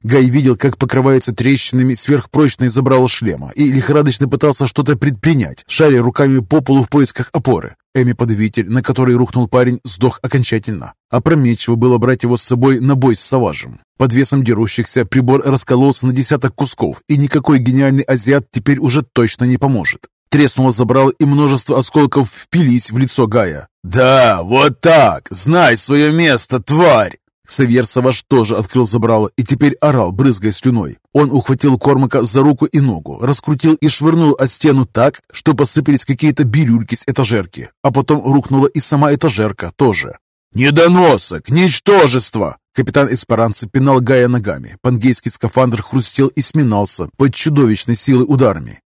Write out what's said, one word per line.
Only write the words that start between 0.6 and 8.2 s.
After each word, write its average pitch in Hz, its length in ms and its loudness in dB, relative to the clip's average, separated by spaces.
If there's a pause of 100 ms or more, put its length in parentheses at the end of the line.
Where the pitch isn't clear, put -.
покрывается 127 560 0
трещинами 127 600 -2
сверхпрочное 139 760 0
забрало 131 380 2
шлема, 71 480 -6
и 143 160 0
лихорадочно 139 560 0
пытался 139 400 -2
что-то 127 280 -2
предпринять, 135 720 -2
шаря 143 340 2
руками 131 380 0
по 147 220 0
полу 135 240 2
в - 40 -8
поисках 139 440 0
опоры. 120 420 -4 (180)
Эми-подавитель, 113 760 -2